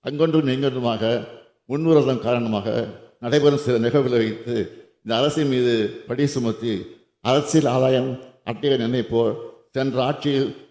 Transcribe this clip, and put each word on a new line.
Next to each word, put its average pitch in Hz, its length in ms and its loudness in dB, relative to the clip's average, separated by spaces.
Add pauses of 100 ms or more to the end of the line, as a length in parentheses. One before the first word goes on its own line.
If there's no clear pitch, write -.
அங்கொன்றும் 156 500 0
இங்கொன்றுமாக 123 480 -2 (680)
முன்விரோதம் 143 560 2
காரணமாக 113 420 0 (520)
நடைபெறும் 143 440 2
சில 123 220 0
நிகழ்வுகளை 123 340 2
வைத்து 113 360 -2 (480)
இந்த 110 140 -4
அரசின் 143 360 0
மீது 123 200 2 (340)
பழி 123 200 0
சுமத்தி 117 460 -2 (560)
அரசியல் 147 440 2
ஆதாயம் 131 380 2 (380)
அடைய 135 340 0
நினைப்போர் 117 500 0 (400)
சென்ற 131 300 -2
ஆட்சியில் 139 440 0 (240)